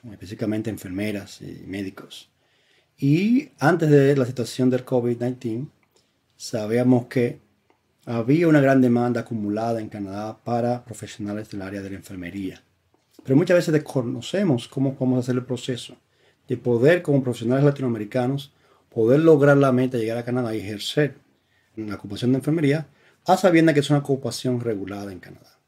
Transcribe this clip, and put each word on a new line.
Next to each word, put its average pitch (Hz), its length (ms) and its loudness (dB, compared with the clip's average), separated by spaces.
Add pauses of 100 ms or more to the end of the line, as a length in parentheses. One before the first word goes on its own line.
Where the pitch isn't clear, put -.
específicamente 107 600 -6
enfermeras 98 720 -8
y 85 240 -16
médicos. 95 640 -12 (680)
Y 196 520 2 (100)
antes 160 320 2
de 143 260 6
la 131 100 0
situación 123 440 -2
del 123 140 -2
covid 120 340 -2
nineteen, 123 540 -6 (640)
sabíamos 120 720 0
que 120 360 -2 (640)
había 123 420 0
una 151 120 6
gran 135 220 4
demanda 120 400 2
acumulada 110 580 -4
en 107 80 -12
Canadá 104 560 -10
para 120 400 -4
profesionales 104 640 -12
del 98 140 -10
área 98 180 -10
de 95 80 -12
la 98 80 -12
enfermería. 92 680 -12 (600)
Pero 135 120 0
muchas 180 220 6
veces 170 160 2
desconocemos 135 960 -2
cómo 135 260 -2
podemos 127 260 0
hacer 123 160 -2
el 123 100 -4
proceso 123 500 -8 (500)
de 123 120 -4
poder, 131 420 4
como 143 220 0
profesionales 123 420 0
latinoamericanos, 131 880 -2 (380)
poder 120 300 4
lograr 143 360 6
la 139 160 4
meta 127 240 0
de 117 60 -2
llegar 113 160 -4
a 117 80 -8
Canadá 123 280 -4
y 110 60 -4
ejercer 107 540 -4 (600)
la 107 180 -8
ocupación 101 380 -4
de 135 80 2
enfermería, 147 460 0 (380)
a 190 140 4
sabiendas 165 340 6
que 147 80 4
es 143 80 -2
una 147 120 4
ocupación 127 600 -4
regulada 101 500 -6
en 90 100 -16
Canadá. - 480 -20